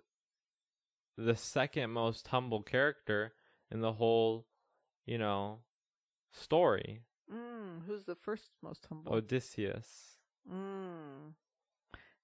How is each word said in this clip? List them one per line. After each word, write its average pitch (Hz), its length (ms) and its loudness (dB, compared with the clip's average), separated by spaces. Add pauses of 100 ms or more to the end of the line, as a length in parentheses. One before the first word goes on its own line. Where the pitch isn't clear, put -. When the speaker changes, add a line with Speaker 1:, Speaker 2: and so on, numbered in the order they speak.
(1160)
Speaker 1:
the 113 180 4
second 131 560 0
most 117 380 0
humble 123 340 0
character 117 720 0 (340)
in 110 120 -4
the 113 140 2
whole, 113 520 4 (580)
you 117 140 -2
know, 104 460 -2 (680)
story. 120 720 2 (260)
Speaker 2:
Mm, 220 540 -10
who's 196 220 -8
the 175 100 -8
first - 380 -6 (100)
most - 240 -12
humble? 156 260 -6
Speaker 1:
Odysseus. 110 1040 -2 (300)
Speaker 2:
Mm. 175 840 -10 (880)